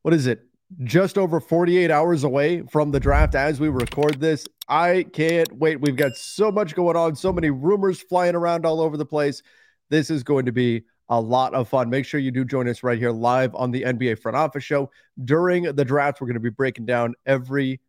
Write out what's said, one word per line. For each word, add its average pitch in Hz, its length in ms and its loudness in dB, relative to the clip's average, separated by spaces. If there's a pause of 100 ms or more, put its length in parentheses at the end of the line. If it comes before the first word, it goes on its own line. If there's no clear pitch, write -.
what 160 100 0
is 151 140 4
it, 120 160 -2 (440)
just 180 340 2
over 170 200 0
forty-eight 175 520 2
hours 156 320 2
away 147 400 0
from 151 260 0
the 139 100 0
draft 143 360 4
as 139 240 0
we 156 100 0
record 139 500 0
this. 156 280 0 (200)
I 175 460 2
can't 160 420 0
wait. 151 240 0
We've 139 160 0
got 135 200 0
so - 360 -2
much 190 220 -4
going 175 240 0
on, 165 180 0
so 185 160 -2
many 165 200 0
rumors 185 500 0
flying 180 320 0
around 170 320 0
all 160 160 0
over 151 160 -2
the 147 80 -4
place. 147 380 -2 (480)
This 151 180 0
is 147 140 -2
going 135 240 0
to 123 40 -2
be 117 300 0 (280)
a 117 120 2
lot 123 320 0
of 123 160 -2
fun. 123 220 0
Make 139 140 -2
sure 147 140 -4
you 135 120 -2
do 131 120 -2
join 127 240 -2
us 120 140 -4
right 120 160 -2
here 120 140 0
live 120 420 0
on 123 160 -4
the 123 160 -4
N 123 120 -2
B 123 120 -2
A 107 60 0
Front 117 220 -6
Office 147 260 -2
Show 139 260 -2 (360)
during 175 500 2
the 139 100 2
draft. 143 360 0
We're 127 60 -4
gonna 120 120 -4
be 113 100 -2
breaking 120 380 -2
down 120 260 0 (140)
every 131 600 -2